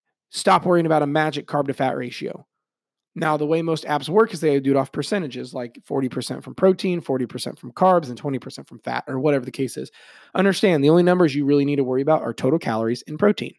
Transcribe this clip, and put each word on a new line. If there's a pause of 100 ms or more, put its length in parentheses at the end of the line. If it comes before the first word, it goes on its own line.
(280)
stop
worrying
about
a
magic
carb
to
fat
ratio. (680)
Now,
the
way
most
apps
work
is
they
do
it
off
percentages,
like
forty
percent
from
protein,
forty
percent
from
carbs,
and
twenty
percent
from
fat,
or
whatever
the
case
is. (440)
Understand,
the
only
numbers
you
really
need
to
worry
about
are
total
calories
and
protein.